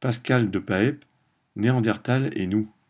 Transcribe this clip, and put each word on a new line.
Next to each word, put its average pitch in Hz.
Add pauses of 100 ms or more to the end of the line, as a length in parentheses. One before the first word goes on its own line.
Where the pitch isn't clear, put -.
Pascal 120
de 98
Paep, 110 (520)
Néandertal 120
et 95
nous. 107 (180)